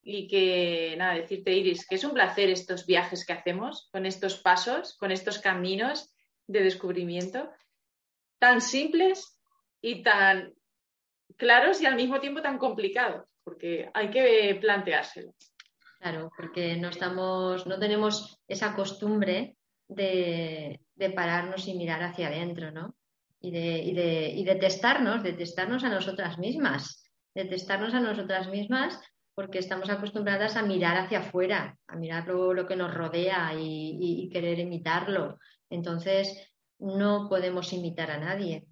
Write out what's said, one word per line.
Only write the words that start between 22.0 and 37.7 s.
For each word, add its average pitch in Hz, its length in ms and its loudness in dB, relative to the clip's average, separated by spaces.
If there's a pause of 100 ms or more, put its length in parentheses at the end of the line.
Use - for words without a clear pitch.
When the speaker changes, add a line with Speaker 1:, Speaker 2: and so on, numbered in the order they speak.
Speaker 2:
hacia 170 280 -4
adentro, 170 420 -6
¿no? 170 240 -10 (440)
Y 180 120 -8
de, 165 320 -2
y - 100 -2
de, 165 380 2
y 196 140 -4
de 185 100 4
testarnos, 233 680 2
de 180 120 -2
testarnos 190 500 -4
a 247 60 0
nosotras 190 500 -4
mismas, 190 640 -2 (320)
de 190 100 -4
testarnos 196 480 -2
a 254 60 2
nosotras 190 500 -2
mismas, 247 500 -2 (340)
porque 190 260 -6
estamos 190 300 -4
acostumbradas 202 680 -2
a 220 40 0
mirar 180 360 2
hacia 185 220 0
afuera, 185 580 -2 (100)
a - 80 -14
mirar 165 320 -6
lo, 185 260 0
lo 185 140 -2
que 190 80 -4
nos 175 180 -2
rodea 170 640 0
y, 156 400 -6
y, 180 260 -2
y 180 60 -8
querer 170 300 -2
imitarlo. 175 800 -2 (300)
Entonces, 175 840 -2 (260)
no 202 500 0
podemos 180 420 -2